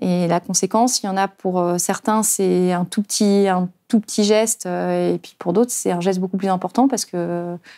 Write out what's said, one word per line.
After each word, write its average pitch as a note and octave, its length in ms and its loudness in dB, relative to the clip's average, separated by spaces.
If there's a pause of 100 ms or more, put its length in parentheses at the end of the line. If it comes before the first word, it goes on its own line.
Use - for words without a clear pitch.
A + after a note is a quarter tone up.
Et F3+ 260 0
la E3+ 120 2
conséquence, A3 600 0
il G#3 60 -6
y - 20 -4
en F#3+ 80 -2
a G3 100 0
pour, F#3 320 -2
euh, F3 200 0
certains, G#3+ 420 -2
c'est F3+ 520 2
un F3 120 -2
tout G3+ 160 -4
petit, G3+ 460 2
un F3+ 220 0 (180)
tout A3+ 120 2
petit - 240 -2
geste, G#3+ 440 0
euh, F3+ 480 0
et - 20 -4
puis - 220 -14
pour F3 120 -4
d'autres, A#3+ 200 2
c'est - 200 -4
un F3 80 -2
geste F#3+ 200 0
beaucoup F#3+ 180 -4
plus F#3+ 120 -2
important F#3 380 0
parce B3+ 180 -2
que, - 100 -20
euh, F3 400 -6 (220)